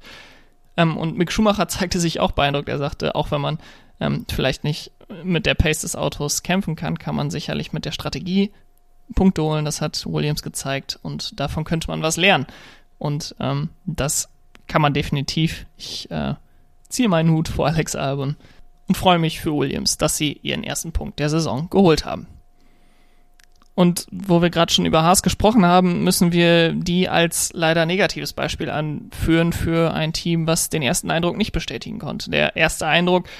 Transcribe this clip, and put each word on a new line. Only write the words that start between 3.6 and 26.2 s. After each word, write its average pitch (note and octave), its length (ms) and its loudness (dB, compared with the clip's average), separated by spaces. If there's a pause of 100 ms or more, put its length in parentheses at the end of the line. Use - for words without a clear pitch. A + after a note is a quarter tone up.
ähm, - 320 -2
vielleicht - 320 -2
nicht - 280 -4 (320)
mit F3 220 0
der C#3 100 2
Pace - 260 0
des - 140 -8
Autos D3 460 -4
kämpfen F3+ 340 -2
kann, E3 220 -4
kann D3+ 180 -6
man D3 140 -2
sicherlich D3+ 440 -6
mit D3+ 100 -6
der D3 80 -6
Strategie F3+ 600 -2 (640)
Punkte F#3 300 2
holen. D3+ 220 -2
Das D3 160 -6
hat - 240 -6
Williams D3+ 360 -2
gezeigt - 600 -8
und C#3 360 -10
davon D3 280 -4
könnte E3 240 -4
man D#3 120 -6
was D#3+ 140 0
lernen. F3+ 320 4 (500)
Und, D3 440 -6
ähm, C#3 280 -4 (160)
das - 440 -4 (380)
kann D#3 140 2
man D3 120 4
definitiv. D3 720 -2 (100)
Ich, - 360 -12
äh, D2 240 -4 (520)
ziehe A#3+ 220 0
meinen E3 220 4
Hut D#3+ 180 0
vor C#3+ 180 0
Alex D#3+ 300 -2
Albon C#3 400 -4 (500)
und F#3 80 2
freue F3+ 240 4
mich D#3+ 220 0
für D#3+ 120 -2
Williams, - 440 -2
dass D#3 180 0
sie - 280 -2
ihren - 200 -4
ersten D#3+ 300 -8
Punkt - 260 -4
der D3 80 0
Saison D3+ 420 -2
geholt F3+ 360 6
haben. - 220 -8 (1500)
Und F3 380 2
wo F3+ 300 2
wir F3 80 4
gerade E3+ 220 2
schon F3 140 2
über D#3+ 180 4
Haas F3+ 200 4
gesprochen G3+ 420 4
haben, F3+ 380 4
müssen F3+ 300 4